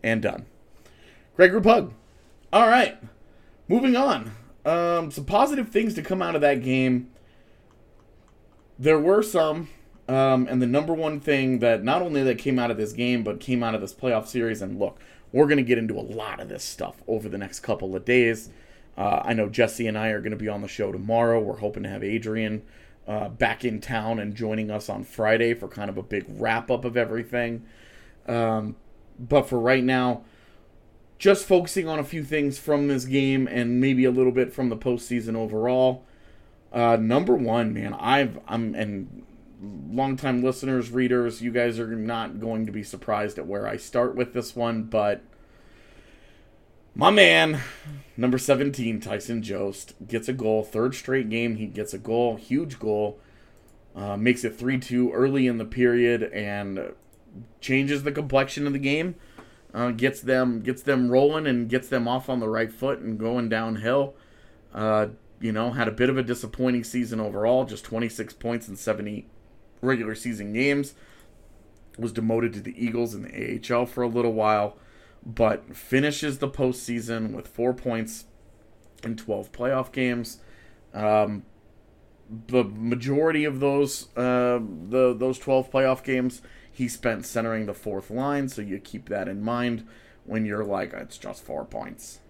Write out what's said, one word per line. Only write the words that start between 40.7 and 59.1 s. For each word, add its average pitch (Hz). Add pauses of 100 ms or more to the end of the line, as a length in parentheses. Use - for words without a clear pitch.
readers, 120
you 120
guys 120
are 113
not 110
going 110
to 104
be 104
surprised 104
at 78
where 101
I 104
start 127
with 123
this 120
one, 117
but 104 (1700)
my 160
man, 165 (580)
number 127
seventeen, 131
Tyson 104
Jost, 98 (120)
gets 113
a 127
goal. 110
Third 120
straight 131
game, 117
he 107
gets 101
a 95
goal, 117
huge 139
goal. 107 (760)
Uh, 101
makes 123
it 110
three 127
two 123
early 135
in 117
the 110
period 120
and 101 (680)
changes 139
the 143
complexion 139
of 143
the 139
game. 156 (580)